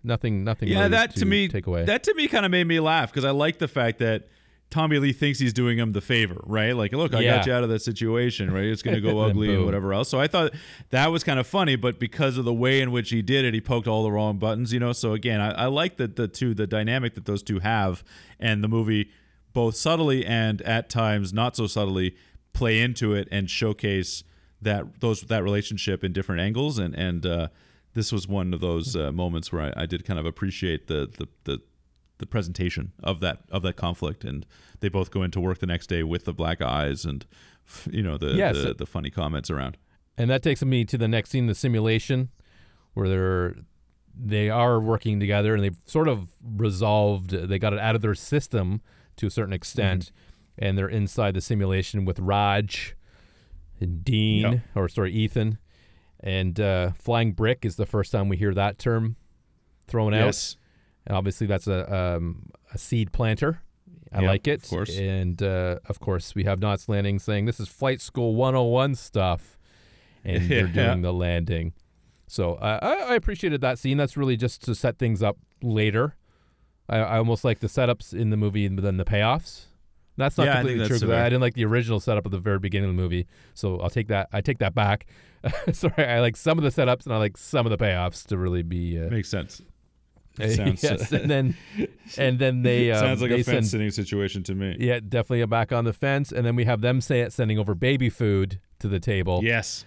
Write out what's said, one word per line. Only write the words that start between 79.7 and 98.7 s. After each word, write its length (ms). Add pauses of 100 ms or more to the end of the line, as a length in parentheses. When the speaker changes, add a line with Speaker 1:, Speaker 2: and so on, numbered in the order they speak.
Speaker 1:
That's 200
not 80
Speaker 2:
Yeah, 60
I 60
Speaker 1:
completely 220
Speaker 2:
think 100
Speaker 1:
true, 60
Speaker 2:
that's 80
Speaker 1:
'cause 80
I 100
Speaker 2:
fair. 80
Speaker 1:
didn't 120
like 120
the 120
original 340
setup 260
of 60
the 80
very 200
beginning 300
of 60
the 60
movie. 240 (280)
So 260
I'll 120
take 180
that, 240
I 80
take 160
that 180
back. 300 (360)
<laughs> 300
Sorry, 320
I 160
like 160
some 220
of 60
the 80
setups 340
and 80
I 40
like 200
some 280
of 40
the 80
payoffs 500
to 120
really 240
be, 360
uh, 100
Speaker 2:
Makes 200
sense. 320 (800)
Speaker 1:
<laughs> 100
Speaker 2:
Sounds 340
Speaker 1:
yes, 280
and 180
then, 260 (640)
and 220
then 220
they, 300
Speaker 2:
<laughs> 20
Speaker 1:
um, 60
Speaker 2:
sounds 220
like 80
Speaker 1:
they 120
Speaker 2:
a 20
fence 20
Speaker 1:
send 220
Speaker 2:
sitting 240
situation 520
to 120
me. 240
Speaker 1:
Yeah, 200
definitely 420
a 60
back 260
on 100
the 80
fence. 400
And 140
then 100
we 80
have 160
them 220
say, 280
sending 300
over 160
baby 340
food 500 (200)